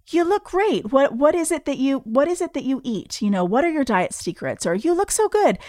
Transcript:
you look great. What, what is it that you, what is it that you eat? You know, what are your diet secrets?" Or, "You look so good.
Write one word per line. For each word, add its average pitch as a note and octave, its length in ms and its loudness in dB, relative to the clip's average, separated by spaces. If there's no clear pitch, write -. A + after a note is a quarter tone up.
you E4+ 160 2
look G4+ 180 0
great. D#4+ 480 0
What, C4+ 220 4
what C#4+ 200 4
is E4 160 0
it D#4+ 140 -2
that C#4 140 -2
you, C4+ 220 0
what B3+ 280 0
is F4 140 -2
it E4+ 140 -4
that C#4 100 -6
you C4 180 -2
eat? - 380 -6
You G#3 80 0
know, F#3 160 2
what A3 180 2
are E4+ 60 2
your D#4 160 -2
diet F#3 280 0
secrets?" - 520 -8
Or, E3+ 100 0
"You D4+ 180 0
look G4 180 0
so G#4+ 180 0
good. F4 400 2